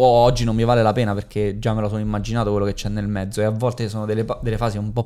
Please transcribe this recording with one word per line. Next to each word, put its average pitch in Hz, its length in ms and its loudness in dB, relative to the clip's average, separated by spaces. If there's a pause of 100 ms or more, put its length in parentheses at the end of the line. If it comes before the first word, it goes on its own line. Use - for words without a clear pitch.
oggi 120 380 6
non 113 120 0
mi 113 100 2
vale 120 160 4
la 107 100 4
pena 107 220 0
perché 101 460 -4
già 113 140 -2
me 110 80 -2
lo 107 60 0
sono 107 140 -4
immaginato 107 500 -2
quello 101 140 0
che 98 80 -2
c'è - 160 -8
nel 104 180 -4
mezzo, 101 340 -4
e 107 40 2
a 107 60 0
volte 113 380 -2
sono 107 160 -6
delle 107 200 -2
pa-, 117 180 -6
delle 110 140 -2
fasi 110 200 -2
un 104 140 -4
po' 113 140 -2